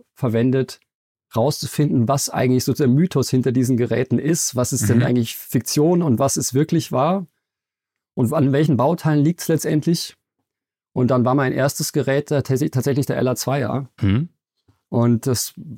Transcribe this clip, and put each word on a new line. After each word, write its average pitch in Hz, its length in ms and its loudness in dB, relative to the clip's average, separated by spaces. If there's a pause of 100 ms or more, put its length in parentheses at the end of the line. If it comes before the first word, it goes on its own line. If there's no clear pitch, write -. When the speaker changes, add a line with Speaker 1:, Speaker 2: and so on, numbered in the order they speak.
(120)
Speaker 1:
verwendet, 127 680 0 (540)
rauszufinden, 143 720 0
was 135 220 -2
eigentlich 127 360 0
so 135 100 0
der 147 120 0
Mythos 139 440 2
hinter 131 200 0
diesen 127 280 2
Geräten 120 400 0
ist. 156 380 -2
Was 123 180 -2
ist 104 160 0
denn 120 80 4
Speaker 2:
Mhm. 123 60 4
Speaker 1:
eigentlich 123 340 0
Fiktion 170 640 0
und 131 160 2
was 135 180 0
ist - 160 -4
wirklich 156 400 0
wahr? 160 340 0 (880)
Und 123 220 0
an 139 180 2
welchen 151 240 2
Bauteilen 151 480 2
liegt's 165 240 -2
letztendlich? 160 680 0 (800)
Und 127 180 0
dann 113 140 2
war 123 100 2
mein 131 200 0
erstes 139 400 -2
Gerät, 139 360 -2
äh, 143 120 0
tats-, 135 280 -2
tatsächlich 131 360 0
der - 100 -4
L 123 120 0
A 127 60 0
zweier. 135 540 -4 (140)
Speaker 3:
Mhm. 110 260 2 (640)
Speaker 1:
Und 117 360 2
das, - 280 -2 (240)